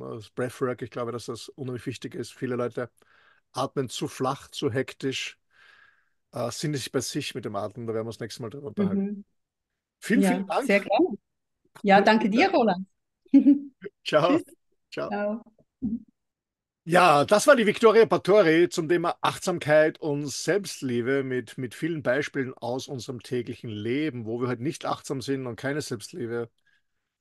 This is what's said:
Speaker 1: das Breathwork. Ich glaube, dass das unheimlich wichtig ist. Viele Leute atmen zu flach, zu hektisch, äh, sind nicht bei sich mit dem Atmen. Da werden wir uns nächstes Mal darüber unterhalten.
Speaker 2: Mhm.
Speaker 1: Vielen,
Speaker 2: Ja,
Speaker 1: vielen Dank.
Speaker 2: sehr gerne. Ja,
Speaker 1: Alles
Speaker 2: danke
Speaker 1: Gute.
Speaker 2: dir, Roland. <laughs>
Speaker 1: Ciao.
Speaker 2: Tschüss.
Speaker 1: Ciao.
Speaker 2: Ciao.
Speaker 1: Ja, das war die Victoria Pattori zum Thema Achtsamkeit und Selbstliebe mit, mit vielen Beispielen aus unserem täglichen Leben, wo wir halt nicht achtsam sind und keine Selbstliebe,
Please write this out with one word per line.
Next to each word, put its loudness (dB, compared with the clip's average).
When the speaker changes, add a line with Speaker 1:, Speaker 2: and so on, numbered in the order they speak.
Speaker 1:
das -16
Breathwork. -6
Ich -10
glaube, -6
dass -10
das -12
unheimlich -12
wichtig -10
ist. -10
Viele -6
Leute -6
atmen -4
zu -8
flach, -6
zu -4
hektisch, -6
äh, -6
sind -6
nicht -6
bei 0
sich -6
mit -10
dem -8
Atmen. -8
Da -4
werden -4
wir -8
uns -14
nächstes -12
Mal -10
darüber -14
unterhalten. -2
Speaker 2:
Mhm. -10
Speaker 1:
Vielen, 2
Speaker 2:
Ja, 4
Speaker 1:
vielen 0
Dank. -2
Speaker 2:
sehr 4
gerne. 0
Ja, 8
Speaker 1:
Alles 6
Speaker 2:
danke 4
Speaker 1:
Gute. -
Speaker 2:
dir, 4
Roland. 2
<laughs> 6
Speaker 1:
Ciao. 4
Speaker 2:
Tschüss. -6
Speaker 1:
Ciao. -8
Speaker 2:
Ciao. -4
Speaker 1:
Ja, 6
das 2
war 10
die 4
Victoria 6
Pattori 6
zum -4
Thema 0
Achtsamkeit 2
und -4
Selbstliebe -2
mit, -6
mit -8
vielen -4
Beispielen -2
aus -6
unserem -10
täglichen -8
Leben, -4
wo -6
wir -2
halt -4
nicht -6
achtsam -6
sind -6
und -8
keine -6
Selbstliebe, -8